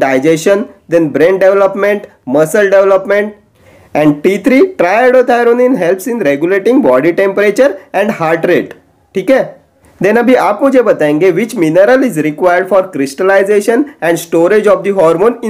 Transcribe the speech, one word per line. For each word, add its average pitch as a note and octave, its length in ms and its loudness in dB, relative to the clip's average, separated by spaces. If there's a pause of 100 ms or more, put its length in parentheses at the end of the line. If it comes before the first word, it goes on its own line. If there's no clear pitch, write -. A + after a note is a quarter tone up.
digestion, D#3+ 580 0 (300)
then E3 240 0
brain F#3 260 2
development, G3 640 0 (300)
muscle F#3+ 380 0
development, G3 580 0 (640)
and D3 280 0
T G3 140 2 (100)
three C4 160 4 (180)
triiodothyronine A#3+ 1000 2
helps F#3 300 -2
in A#3 160 -4
regulating G3 580 0
body C3+ 340 2
temperature G#3 500 0 (220)
and G#3+ 280 -4
heart E3 320 -2
rate। G#2 200 -2 (420)
ठीक F#3+ 160 -2
है, B3 120 2 (580)
then A3 160 2
अभी A#3+ 180 2
आप G3+ 280 0
मुझे C4 200 2
बताएंगे D#3+ 500 0
which A3 320 -4
mineral A3 440 2
is D#3 140 -4
required F3 500 -2
for F#3+ 80 2 (140)
crystallization G3 920 0 (180)
and E3 240 -2
storage G3 460 2
of F3+ 140 -2
the G3 140 -2
hormone G#3+ 380 0 (100)